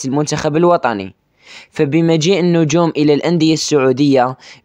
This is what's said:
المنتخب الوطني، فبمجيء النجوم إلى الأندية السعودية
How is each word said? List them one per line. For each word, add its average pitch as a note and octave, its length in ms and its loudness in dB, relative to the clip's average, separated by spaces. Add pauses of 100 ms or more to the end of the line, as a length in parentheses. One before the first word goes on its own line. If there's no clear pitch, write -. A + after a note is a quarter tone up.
المنتخب D3 520 -4
الوطني، B2 580 0 (540)
فبمجيء E3 720 0
النجوم E3 580 0
إلى D3 160 2
الأندية D#3+ 400 0
السعودية C3 840 0 (280)